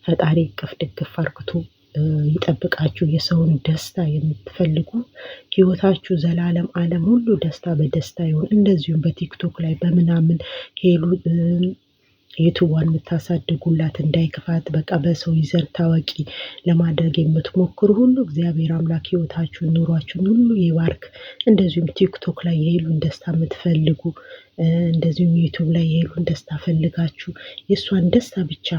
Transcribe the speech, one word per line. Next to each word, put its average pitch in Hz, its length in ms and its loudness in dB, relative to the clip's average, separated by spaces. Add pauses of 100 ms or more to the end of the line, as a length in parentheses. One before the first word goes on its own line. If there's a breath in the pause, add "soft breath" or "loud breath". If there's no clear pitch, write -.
ፈጣሪ 165 400 2
እቅፍ - 340 -8
ድግፍ - 400 -8
አርግቶ፣ - 340 -6 (440)
እ፣ 147 60 -4 (280)
ይጠብቃችሁ። 156 800 -2
የሰውን 160 440 2 (100)
ደስታ - 340 -4 (120)
የምትፈልጉ 156 800 -2 (600 loud breath)
ህይወታችሁ 185 680 2
ዘላለም 170 560 0
ዓለም 170 300 -2
ሁሉ 226 340 2
ደስታ 165 360 -4
በደስታ 151 500 -2
ይሁን። 156 280 0
እንደዚሁም 180 500 2
በቲክቶክ - 580 -4
ላይ 160 160 -2
በምናምን 170 640 2 (380 loud breath)
ሄሉ፣ 175 240 4 (200)
እ፣ 165 120 -2 (1000)
ዩቱቧን 160 500 2
የምታሳድጉላት 160 1120 -2
እንዳይክፋት፣ 165 720 -2
በቃ 156 260 -2
በሰው 165 380 0
ይዘር 160 360 2
ታዋቂ 165 400 0 (520 loud breath)
ለማድረግ 165 540 2
የምትሞክሩ 165 800 2
ሁሉ 254 260 4
እግዚአብሔር 160 520 0
አምላክ 165 340 -2
ህይወታችሁን፣ 165 680 -2
ኑሯችሁን 165 540 0
ሁሉ 233 220 4 (100)
ይባርክ። 165 440 0 (440 loud breath)
እንደዚሁም 175 460 4
ቲክቶክ - 500 -2
ላይ 170 140 0
የሄሉን 160 420 0
ደስታ 156 320 -4
የምትፈልጉ፣ 160 680 0 (540 loud breath)
እ፣ 165 120 -2 (180)
እንደዚሁም 165 520 2
ዩቱብ 165 340 0
ላይ 165 160 2
የሄሉን 165 400 0
ደስታ - 320 -4
ፈልጋችሁ 165 720 -2 (340 loud breath)
የእሷን 196 460 0
ደስታ 240 260 0 (100)
ብቻ - 320 -10